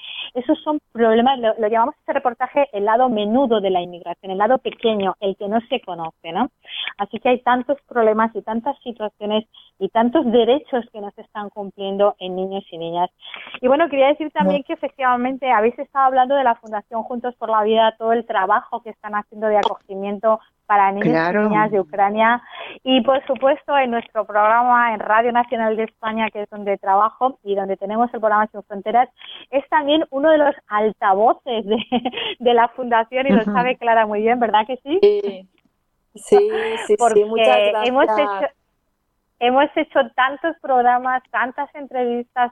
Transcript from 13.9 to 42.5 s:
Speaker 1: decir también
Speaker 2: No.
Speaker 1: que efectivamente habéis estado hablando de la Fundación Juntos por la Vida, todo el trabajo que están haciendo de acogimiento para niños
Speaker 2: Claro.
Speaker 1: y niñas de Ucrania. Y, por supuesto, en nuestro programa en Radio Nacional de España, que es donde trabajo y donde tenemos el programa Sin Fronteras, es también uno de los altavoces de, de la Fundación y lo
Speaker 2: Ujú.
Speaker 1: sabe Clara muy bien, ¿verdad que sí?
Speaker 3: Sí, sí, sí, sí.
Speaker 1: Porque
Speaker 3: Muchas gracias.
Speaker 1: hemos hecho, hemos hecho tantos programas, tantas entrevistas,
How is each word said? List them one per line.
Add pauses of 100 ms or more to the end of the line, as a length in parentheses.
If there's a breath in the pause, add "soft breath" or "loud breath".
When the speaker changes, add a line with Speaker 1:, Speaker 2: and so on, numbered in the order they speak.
Speaker 1:
decir
también
Speaker 2:
No.
Speaker 1:
que
efectivamente
habéis
estado
hablando
de
la
Fundación
Juntos
por
la
Vida,
todo
el
trabajo
que
están
haciendo
de
acogimiento (260 soft breath)
para
niños
Speaker 2:
Claro.
Speaker 1:
y
niñas
de
Ucrania. (400 loud breath)
Y,
por
supuesto,
en
nuestro
programa
en
Radio
Nacional
de
España,
que
es
donde
trabajo
y
donde
tenemos
el
programa
Sin
Fronteras, (400 loud breath)
es
también
uno
de
los (140)
altavoces
de, (600 loud breath)
de
la
Fundación
y
lo
Speaker 2:
Ujú.
Speaker 1:
sabe
Clara
muy
bien,
¿verdad
que
sí?
Speaker 3:
Sí, (640)
sí,
sí,
sí.
Speaker 1:
Porque
Speaker 3:
Muchas
gracias.
Speaker 1:
hemos (140)
hecho, (840)
hemos (100)
hecho (160)
tantos
programas,
tantas
entrevistas,